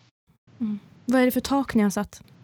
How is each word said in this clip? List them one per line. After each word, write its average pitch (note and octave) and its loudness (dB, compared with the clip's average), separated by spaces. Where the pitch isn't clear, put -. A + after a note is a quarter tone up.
Mm. G#3+ -6
Vad B3+ 2
är B3+ 4
det B3+ 4
för B3+ -2
tak C4+ -2
ni A3 4
har G3+ 2
satt? - -8